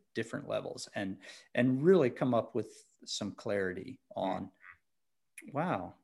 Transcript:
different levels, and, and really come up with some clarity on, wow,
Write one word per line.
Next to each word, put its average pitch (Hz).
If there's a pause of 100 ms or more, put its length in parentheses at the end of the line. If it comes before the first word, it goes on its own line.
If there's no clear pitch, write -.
(140)
different 110
levels, -
and, 95 (360)
and 131
really 170
come 127
up 113
with - (200)
some -
clarity 95 (140)
on, 95 (1040)
wow, 123 (120)